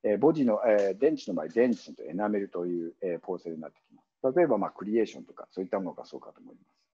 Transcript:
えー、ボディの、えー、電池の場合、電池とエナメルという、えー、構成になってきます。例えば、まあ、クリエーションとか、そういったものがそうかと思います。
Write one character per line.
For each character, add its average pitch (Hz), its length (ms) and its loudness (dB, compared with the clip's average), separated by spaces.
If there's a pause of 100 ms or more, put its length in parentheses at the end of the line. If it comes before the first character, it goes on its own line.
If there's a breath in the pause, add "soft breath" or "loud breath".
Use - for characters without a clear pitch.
え 107 120 2
ー、 98 40 0
ボ 143 140 6
デ 156 100 2
ィ - 20 4
の、 107 220 4
え 101 260 4
ー、 98 60 -6
電 151 160 4
池 135 160 -8
の 90 40 -4
場 80 80 -2
合、 78 60 -6
電 117 240 4
池 - 200 -6
と - 120 -16
エ 78 100 -10
ナ 104 160 0
メ 104 80 0
ル 98 100 -4
と 87 160 -4
い 87 240 -4
う、 85 140 -14
え 90 140 -2
ー、 80 40 -10
構 90 180 -6
成 87 120 -10
に 80 100 -10
な 76 80 -12
っ - 40 -16
て - 140 -20
き - 80 -20
ま - 80 -20
す。 - 340 -4
例 175 80 6
え - 20 4
ば、 123 100 2
ま 92 120 0
あ、 - 20 -4
ク - 140 -12
リ 107 120 -2
エ 113 60 4
ー 101 40 2
シ - 120 -16
ョ - 20 -16
ン - 40 -18
と - 100 -20
か、 - 160 -18
そ 92 100 -10
う 95 40 -4
い - 20 -8
っ - 40 -12
た 101 80 -2
も 92 80 -4
の 76 60 -6
が 64 140 -14
そ 71 120 -16
う - 20 -12
か - 120 -20
と - 80 -20
思 - 120 -20
い - 20 -20
ま - 80 -20
す。 - 140 -20 (240)